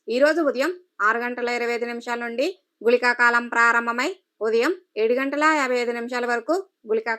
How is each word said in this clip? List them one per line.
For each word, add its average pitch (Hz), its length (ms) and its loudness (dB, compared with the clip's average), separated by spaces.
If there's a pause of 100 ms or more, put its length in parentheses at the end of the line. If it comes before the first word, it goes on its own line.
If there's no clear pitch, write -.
(160)
ఈ 254 100 0
రోజు 311 240 2
ఉదయం 262 220 0 (360)
ఆరు 233 180 0
గంటల 247 240 -4 (100)
ఇరవై 240 200 -2
ఐదు 233 140 -6
నిమిషాల 233 340 -8
నుండి 233 200 -2 (380)
గుళికా 240 280 4 (100)
కాలం 240 200 4 (120)
ప్రారంభమై 233 540 2 (380)
ఉదయం 233 240 2 (300)
ఏడు 226 200 2
గంటల 277 220 -2 (180)
యాభై 254 220 -2
ఐదు 233 160 -4
నిమిషాల 240 340 -4
వరకు 233 220 -2 (360)
గుళికా 226 280 -2